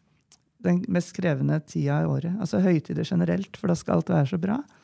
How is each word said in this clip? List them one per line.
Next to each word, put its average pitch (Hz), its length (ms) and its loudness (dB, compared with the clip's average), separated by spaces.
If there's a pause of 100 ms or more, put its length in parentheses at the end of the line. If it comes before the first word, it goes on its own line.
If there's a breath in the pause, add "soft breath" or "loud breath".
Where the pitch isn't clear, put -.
(640)
den 175 260 2
mest 175 240 0
krevende 147 540 0
tida 147 340 0
i 165 40 0
året. 156 340 -2
Altså 202 200 -2
høytider 170 460 2
generelt, 175 500 0
for - 120 -6
da - 80 2
skal - 220 -2
alt 165 100 0
være 156 220 2
så 175 120 -2
bra. 214 220 -2 (200 soft breath)